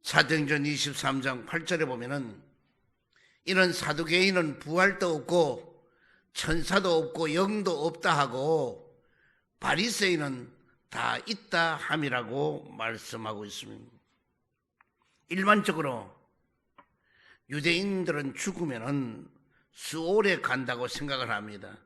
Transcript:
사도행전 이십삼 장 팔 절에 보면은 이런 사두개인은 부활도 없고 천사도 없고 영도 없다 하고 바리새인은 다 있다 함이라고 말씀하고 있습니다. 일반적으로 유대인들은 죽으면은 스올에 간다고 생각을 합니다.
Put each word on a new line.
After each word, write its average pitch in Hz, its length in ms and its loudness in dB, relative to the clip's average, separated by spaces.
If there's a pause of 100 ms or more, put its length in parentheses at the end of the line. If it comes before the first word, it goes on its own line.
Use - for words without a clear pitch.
사도행전 147 640 2
이십삼 139 560 -2
장 127 240 -4
팔 165 200 -4
절에 165 200 0
보면은 123 580 -8 (1000)
이런 185 260 4
사두개인은 165 880 2
부활도 180 560 2
없고 151 760 0 (440)
천사도 170 640 2
없고 160 380 0
영도 190 500 0
없다 165 320 2
하고 139 840 -2 (600)
바리새인은 151 920 0 (360)
다 117 280 -2
있다 165 580 -2
함이라고 143 960 -2
말씀하고 110 720 -8
있습니다. 107 480 -14 (1400)
일반적으로 160 880 2 (1300)
유대인들은 165 840 0
죽으면은 135 960 -4 (440)
스올에 180 680 2
간다고 123 480 -2
생각을 131 440 -4
합니다. 104 540 -8